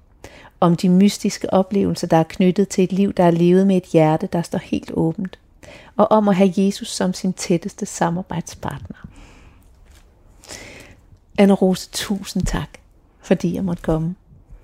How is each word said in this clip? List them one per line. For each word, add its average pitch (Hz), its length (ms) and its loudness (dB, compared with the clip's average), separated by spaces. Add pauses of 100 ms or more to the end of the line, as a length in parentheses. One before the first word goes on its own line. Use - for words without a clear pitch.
(600)
Om 170 160 4
de 185 140 0
mystiske 196 640 2
oplevelser, 190 540 0
der 170 100 4
er 160 60 4
knyttet 185 460 0
til - 140 0
et 180 100 0
liv, 196 200 0
der 185 100 2
er 170 80 6
levet 175 360 4
med 190 100 2
et 180 80 0
hjerte, 160 420 2
der 170 140 -4
står - 180 -6
helt - 340 -8
åbent. 165 460 -4 (560)
Og 208 160 2
om 214 160 4
at 196 80 2
have 190 220 4
Jesus 196 340 -2
som 185 220 -4
sin 185 200 -4
tætteste - 520 -4
samarbejdspartner. - 1200 -8 (2250)
Anne 196 160 6
Rose, 185 400 0
tusind 196 520 -6
tak, - 240 -4 (520)
fordi 180 340 -2
jeg 180 80 -4
måtte 175 200 -6
komme. 160 320 -2 (480)